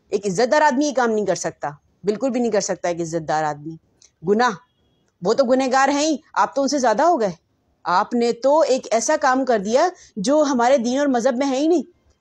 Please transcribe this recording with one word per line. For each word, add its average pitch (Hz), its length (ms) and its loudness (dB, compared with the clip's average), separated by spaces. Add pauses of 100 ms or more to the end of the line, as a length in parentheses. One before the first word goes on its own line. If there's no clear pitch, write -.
(120)
एक 202 140 -4
इज्जतदार 233 360 0
आदमी 294 240 2
ये 294 60 -4
काम 233 180 0
नहीं 214 160 -2
कर 180 80 0
सकता, 156 440 -8 (260)
बिल्कुल 214 260 -2
भी 233 100 -2
नहीं 233 100 -2
कर 202 100 0
सकता 185 280 -4
एक 170 120 -4
इज्जतदार 160 440 -4
आदमी। 151 340 -8 (460)
गुनाह, 220 280 2 (680)
वो 196 120 0
तो 277 100 2
गुनहगार 262 460 2
हैं 285 120 0
ही, 311 200 -2 (140)
आप 208 200 0
तो 277 60 2
उनसे 277 160 0
ज़्यादा 240 260 2
हो 339 120 4
गए। 208 180 -2 (520)
आपने 226 460 0
तो 269 300 2
एक 254 240 0
ऐसा 233 300 0
काम 262 280 0
कर 233 140 2
दिया 254 340 0 (260)
जो 277 240 2
हमारे 269 360 2
दीन 247 220 -2
और 294 80 0
मजहब 247 260 0
में 269 120 -2
है 262 120 -2
ही 302 100 0
नहीं। 330 160 0 (360)